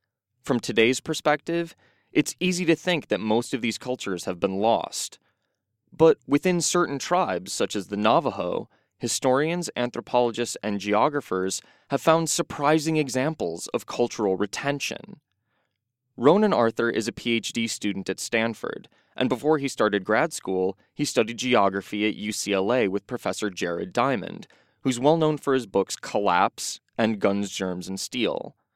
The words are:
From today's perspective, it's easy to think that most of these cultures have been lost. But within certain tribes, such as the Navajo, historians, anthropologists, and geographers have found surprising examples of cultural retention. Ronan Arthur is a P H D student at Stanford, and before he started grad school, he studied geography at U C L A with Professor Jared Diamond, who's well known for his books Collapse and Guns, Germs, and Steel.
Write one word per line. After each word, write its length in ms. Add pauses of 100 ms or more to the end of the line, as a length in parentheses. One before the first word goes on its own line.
(420)
From 180
today's 400
perspective, 720 (380)
it's 260
easy 280
to 100
think 320
that 100
most 360
of 80
these 160
cultures 480
have 120
been 200
lost. 600 (720)
But 360
within 340
certain 380
tribes, 560
such 220
as 100
the 100
Navajo, 720 (300)
historians, 760
anthropologists, 880
and 180
geographers 840 (260)
have 140
found 260
surprising 680
examples 680
of 180
cultural 500
retention. 840 (1000)
Ronan 360
Arthur 340
is 180
a 60
P 200
H 200
D 140
student 420
at 100
Stanford, 720 (300)
and 100
before 300
he 100
started 340
grad 300
school, 460 (160)
he 100
studied 320
geography 720
at 60
U 180
C 220
L 180
A 160
with 180
Professor 440
Jared 420
Diamond, 540 (340)
who's 180
well 200
known 180
for 160
his 140
books 280
Collapse 880 (160)
and 240
Guns, 300
Germs, 360
and 140
Steel. 560 (200)